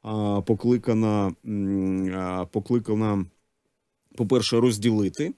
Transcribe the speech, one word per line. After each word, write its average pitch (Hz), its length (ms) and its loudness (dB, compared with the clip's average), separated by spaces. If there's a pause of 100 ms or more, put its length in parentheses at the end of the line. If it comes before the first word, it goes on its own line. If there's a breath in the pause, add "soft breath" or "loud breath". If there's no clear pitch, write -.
а, 104 380 -2
покликана, 110 920 0 (120)
м, 95 720 -2
а, 92 280 -4
покликана, 107 800 -2 (920)
по-перше, 117 440 2
розділити. 113 760 2